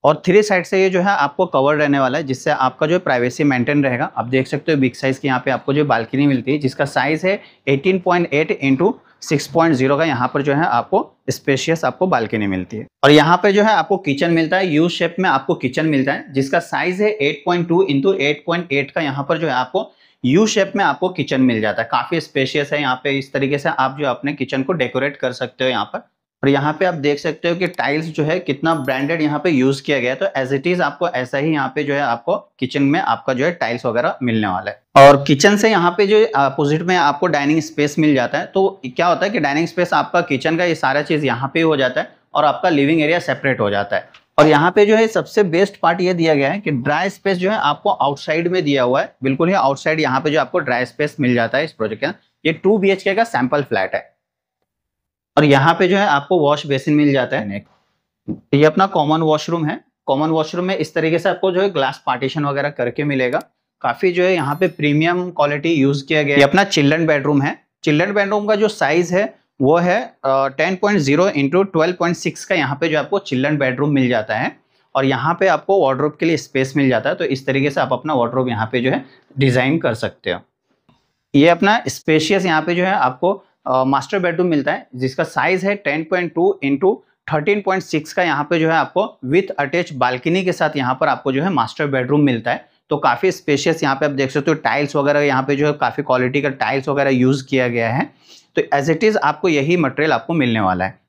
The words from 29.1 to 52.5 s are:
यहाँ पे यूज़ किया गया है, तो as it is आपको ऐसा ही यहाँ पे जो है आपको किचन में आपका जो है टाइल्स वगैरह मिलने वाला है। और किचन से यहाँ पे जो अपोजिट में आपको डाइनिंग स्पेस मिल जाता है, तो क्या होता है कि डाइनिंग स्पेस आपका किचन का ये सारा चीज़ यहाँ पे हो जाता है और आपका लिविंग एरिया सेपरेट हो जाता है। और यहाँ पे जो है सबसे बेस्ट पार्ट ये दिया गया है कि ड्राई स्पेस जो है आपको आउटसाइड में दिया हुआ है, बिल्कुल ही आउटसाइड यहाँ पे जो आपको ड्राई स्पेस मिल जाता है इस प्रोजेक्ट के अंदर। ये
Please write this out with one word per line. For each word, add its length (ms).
यहाँ 180
पे 100
यूज़ 340
किया 160
गया 140
है, 100
तो 20
as 240
it 140
is 60
आपको 280
ऐसा 280
ही 160
यहाँ 220
पे 80
जो 100
है 80
आपको 360
किचन 240
में 160
आपका 340
जो 120
है 60
टाइल्स 340
वगैरह 380
मिलने 240
वाला 240
है। 360
और 200
किचन 300
से 120
यहाँ 220
पे 160
जो 180
अपोजिट 460
में 160
आपको 300
डाइनिंग 320
स्पेस 400
मिल 160
जाता 220
है, 80
तो 400
क्या 220
होता 180
है 60
कि 80
डाइनिंग 280
स्पेस 260
आपका 280
किचन 360
का 60
ये 120
सारा 260
चीज़ 240
यहाँ 280
पे 80
हो 160
जाता 240
है 100
और 120
आपका 240
लिविंग 320
एरिया 180
सेपरेट 400
हो 100
जाता 260
है। 140
और 80
यहाँ 240
पे 140
जो 100
है 120
सबसे 360
बेस्ट 340
पार्ट 240
ये 120
दिया 220
गया 160
है 80
कि 120
ड्राई 380
स्पेस 280
जो 140
है 60
आपको 320
आउटसाइड 580
में 160
दिया 200
हुआ 180
है, 220
बिल्कुल 240
ही 60
आउटसाइड 460
यहाँ 220
पे 80
जो 120
आपको 180
ड्राई 260
स्पेस 340
मिल 140
जाता 240
है 60
इस 80
प्रोजेक्ट 280
के 60
अंदर। 140
ये 80